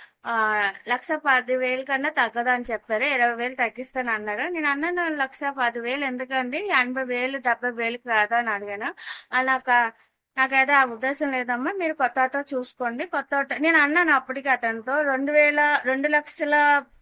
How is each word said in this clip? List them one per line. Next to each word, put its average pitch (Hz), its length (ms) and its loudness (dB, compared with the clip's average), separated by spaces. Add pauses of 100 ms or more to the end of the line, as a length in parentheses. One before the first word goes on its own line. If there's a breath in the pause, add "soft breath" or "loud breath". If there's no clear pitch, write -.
(260 loud breath)
ఆ, 214 360 0 (260)
లక్ష 247 240 -2
పది 262 440 2
వేలు 254 300 -2
కన్నా 277 240 0
తగ్గదు" 240 400 0
అని 247 220 0
చెప్పారు. 220 320 -2
"ఇరవై 247 300 2
వేలు 240 220 -4
తగ్గిస్తాను" 247 560 -4
అన్నారు. 214 300 -4
నేను 320 280 -2
అన్నాను, 320 460 -2
"లక్ష 269 240 -4 (200)
పది 240 200 0
వేలు 262 260 -4
ఎందుకండి, 254 520 -4
ఎనభై 262 460 0
వేలు, 254 340 -4
డెబ్బై 240 320 0
వేలుకి 233 400 -6
రాదా?" 214 280 2
అని 240 120 0
అడిగాను. 208 440 -6 (400 loud breath)
ఆ, 254 80 2
నాకు, 247 500 2 (460 soft breath)
నాకైతే 262 360 2
ఆ 269 120 6
ఉద్దేశం 269 460 -4
లేదమ్మా, 247 400 -2
మీరు 339 220 -2
కొత్త 262 260 0
ఆటో 262 220 0
చూసుకోండి, 254 640 -6
కొత్త 294 300 -4
ఆటో. 277 220 -2
నేను 320 220 4
అన్నాను 302 340 4
అప్పటికి 262 360 -2
అతనితో, 240 520 0
"రెండు 277 300 0
వేల, 294 540 4
రెండు 269 220 0
లక్షల 294 760 2 (180)